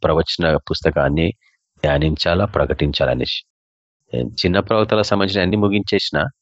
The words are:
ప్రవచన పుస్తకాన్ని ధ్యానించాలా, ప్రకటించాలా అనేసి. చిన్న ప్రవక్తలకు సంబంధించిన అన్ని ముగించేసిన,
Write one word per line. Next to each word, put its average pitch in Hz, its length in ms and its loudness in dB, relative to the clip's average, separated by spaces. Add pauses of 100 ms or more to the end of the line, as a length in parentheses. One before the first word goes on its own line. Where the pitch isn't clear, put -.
ప్రవచన 80 540 2
పుస్తకాన్ని 76 720 0 (480)
ధ్యానించాలా, 78 680 0
ప్రకటించాలా 71 680 0
అనేసి. - 320 -4 (760)
చిన్న 87 420 -2
ప్రవక్తలకు 110 440 0
సంబంధించిన 98 380 0
అన్ని 92 140 2
ముగించేసిన, 101 760 0 (120)